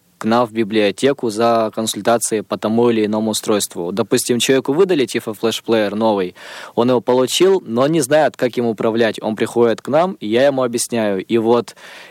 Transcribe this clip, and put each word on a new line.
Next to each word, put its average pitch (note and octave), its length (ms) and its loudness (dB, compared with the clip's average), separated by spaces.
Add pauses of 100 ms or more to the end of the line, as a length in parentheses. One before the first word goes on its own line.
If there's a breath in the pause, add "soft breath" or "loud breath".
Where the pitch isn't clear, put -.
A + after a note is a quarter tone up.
(180)
к - 80 -12
нам A#2 220 2
в G#2+ 40 -16
библиотеку A2 800 0
за A2+ 460 0
консультацией A2 680 -2
по G2+ 160 -6
тому A#2 320 2
или A2 160 2
иному A2 240 -2
устройству. G2 640 -2
Допустим, A#2 480 -2
человеку C3+ 340 0
выдали E3+ 320 2
Tiflo A2+ 340 -8
Flash - 240 -2
Player G#2+ 300 0
новый, G#2 400 0 (400 loud breath)
он A#2+ 160 2
его B2+ 100 4
получил, B2+ 680 2
но A#2 220 0
не D#3+ 140 2
знает, C#3 340 2
как - 220 -2
им A#2+ 80 0
управлять. A2+ 560 0
Он G#2+ 140 -4
приходит A#2 460 0
к - 60 -12
нам, E3 320 0
и G#2 80 -8
я A#2+ 200 2
ему C3 160 0
объясняю. A2+ 600 -2
И A2+ 140 0
вот A2+ 380 2 (360 loud breath)